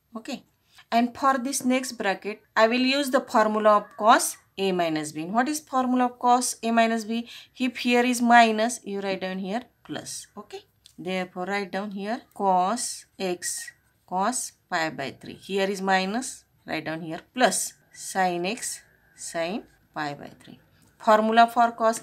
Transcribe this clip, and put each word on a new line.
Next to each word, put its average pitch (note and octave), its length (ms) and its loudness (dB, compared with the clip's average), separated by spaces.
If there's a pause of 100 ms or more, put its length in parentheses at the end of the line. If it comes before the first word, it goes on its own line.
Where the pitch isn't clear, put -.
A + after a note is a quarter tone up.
(180)
Okay, A3+ 260 -10 (480)
and A#3+ 260 0
for C4+ 200 2
this C4+ 260 -4
next B3+ 300 0
bracket, G3 480 -4 (140)
I A3 120 8
will B3+ 140 0
use C4+ 280 2
the C4 120 2
formula G#3+ 560 4
of G#3 80 -2 (120)
cos A#3+ 380 4 (220)
a F#3+ 160 0
minus D#3 400 -2
b. D#3 80 -8
And F3 120 -6
what B3 140 0
is D4+ 140 -4
formula B3+ 440 0
of B3 140 -6
cos B3 420 2
a A3+ 100 -4
minus A3+ 340 2
b? A3+ 240 -6 (280)
If B3+ 200 -4
here A#3+ 260 2
is B3 180 0
minus, A#3 640 4
you G3 160 -6
write F#3+ 220 -4
down F#3 180 -6
here G3 220 -6 (240)
plus. - 420 -10 (100)
Okay, F#4+ 240 -16 (380)
therefore F#3 460 -6
write G3 260 -4
down G3 200 -6
here G3+ 300 -6 (120)
cos G3 720 0 (120)
x - 540 -6 (340)
cos G3+ 460 -4 (180)
pi E3 200 -2
by C3+ 220 -8
three. - 240 -16
Here G3 340 -2
is F#3+ 120 -4
minus, F#3+ 640 -2 (220)
write D#3+ 200 -8
down D#3+ 160 -6
here E3 200 -10 (120)
plus A#3 400 0 (200)
sin F3+ 540 -2
x - 340 -8 (340)
sin F3 480 -8 (300)
pi D3 220 -8
by - 160 -18 (120)
three. - 160 -20 (380)
Formula A3 560 4
for A#3 180 2
cos A3+ 320 -2